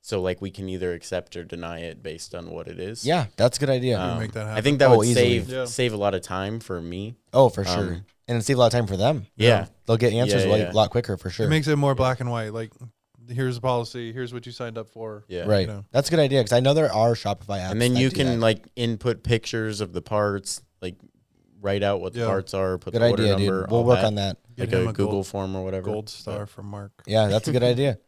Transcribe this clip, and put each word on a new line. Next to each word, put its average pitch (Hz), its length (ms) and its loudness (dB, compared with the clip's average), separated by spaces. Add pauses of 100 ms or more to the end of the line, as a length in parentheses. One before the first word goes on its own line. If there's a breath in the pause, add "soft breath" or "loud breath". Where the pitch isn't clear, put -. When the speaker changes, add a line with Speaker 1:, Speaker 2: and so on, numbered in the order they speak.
Speaker 1:
So, 101 200 -4
like, 92 200 -2
we 98 100 -8
can 95 180 -10
either 92 240 -4
accept 87 420 -8
or 87 80 -12
deny 85 360 -12
it 82 240 -12
based 80 320 -14
on 85 160 -12
what 82 160 -12
it 85 120 -14
is. 104 260 -10
Speaker 2:
Yeah, 151 200 0 (120)
that's 120 200 2
a - 20 -6
good 139 120 0
idea. 127 260 0
Speaker 3:
We 92 60 -2
can 90 80 -2
Speaker 1:
Um, 98 80 -2
Speaker 3:
make 110 140 -6
that 110 120 -8
Speaker 1:
I 107 40 -8
Speaker 3:
happen. 107 140 -2
Speaker 1:
think 143 160 4
that 135 100 8
Speaker 2:
Oh, 120 100 10
Speaker 1:
would 110 80 4
Speaker 2:
easily. 120 320 4
Speaker 1:
save, - 100 -6
Speaker 3:
Yeah. 127 160 -4
Speaker 1:
save 120 280 -2
a 104 40 -6
lot 101 160 2
of 90 80 -2
time 98 380 -6
for 92 200 -8
me. 92 360 -10 (180)
Speaker 2:
Oh, 127 160 8
for 104 140 -4
sure. 90 160 0
Speaker 1:
Um, 92 260 -4 (220)
Speaker 2:
And 120 160 -2
save 139 140 2
a - 20 0
lot 120 80 8
of 113 60 4
time 120 140 0
for 98 100 -2
them. 117 380 0
Speaker 1:
Yeah. 104 320 4 (180)
Speaker 2:
They'll 113 120 2
get 117 140 2
answers 104 340 2
Speaker 1:
Yeah, 92 40 2
Speaker 2:
a - 20 6
lot, 107 80 4
Speaker 1:
yeah. 87 140 -2
Speaker 2:
lot 104 160 4
quicker, 120 260 -2
for - 140 -10
sure. 110 160 -4
Speaker 3:
It 147 40 0
makes 156 180 2
it 156 80 2
more 143 160 2
Speaker 1:
Yeah. 131 40 0
Speaker 3:
black 127 260 0
and 123 100 -4
white. 110 220 -6
Like, 113 180 -10 (580)
here's 127 260 -2
the 117 60 -10
policy. 120 520 -2
Here's 123 200 -10
what 120 140 -12
you 123 40 -16
signed 117 280 -10
up 107 100 -14
for. 107 380 -14
Speaker 1:
Yeah. 87 180 -6
Speaker 2:
Right. 101 160 2
Speaker 3:
You 85 60 -2
know. 101 240 -12
Speaker 2:
That's 139 160 0
a - 40 -2
good 165 80 2
idea, 135 240 4
'cause 107 80 0
I 123 80 6
know 135 140 4
there 156 180 2
are 117 220 4
Shopify 101 460 -4
apps 92 120 -6
Speaker 1:
And 107 100 -2
then 123 120 4
Speaker 2:
that 123 60 2
Speaker 1:
you 131 100 4
Speaker 2:
do 127 60 -6
Speaker 1:
can, 139 120 0
Speaker 2:
that. 120 120 0
Speaker 1:
like, 113 360 2
input 117 480 -2
pictures 110 560 -2
of 90 140 -6
the 87 80 -4
parts, 104 600 -2 (200)
like, 92 140 -8 (680)
write 98 220 0
out 101 180 0
what 95 120 -8
the 120 80 -4
Speaker 3:
Yeah. 113 40 0
Speaker 1:
parts 98 300 -2
are, 92 240 0
put - 140 -10
Speaker 2:
Good 113 100 2
Speaker 1:
the 117 60 6
order 110 140 2
Speaker 2:
idea, 101 140 4
dude. 98 100 2
Speaker 1:
number, 95 220 -2
Speaker 2:
We'll 117 120 4
Speaker 1:
all 117 40 2
Speaker 2:
work 123 160 6
Speaker 1:
that. - 40 4
Speaker 2:
on 107 100 0
that. 98 220 -2 (180)
Speaker 3:
Get 120 160 -6
Speaker 1:
Like 92 100 4
Speaker 3:
him - 60 0
Speaker 1:
a - 20 0
Speaker 3:
a 107 40 -6
Speaker 1:
Google 104 200 0
Speaker 3:
gold, 98 140 -2
Speaker 1:
form 95 280 -6
or 95 80 -6
whatever. 95 280 -6
Speaker 3:
gold 107 180 -6
star - 300 -10
Speaker 1:
But 104 100 -10
Speaker 3:
from 101 180 -18
Mark. 101 240 -12 (140)
Speaker 2:
Yeah, 107 220 4
that's 104 200 2
a 160 40 -2
good 127 120 2
Speaker 1:
<laughs> 123 120 4
Speaker 2:
idea. 135 320 0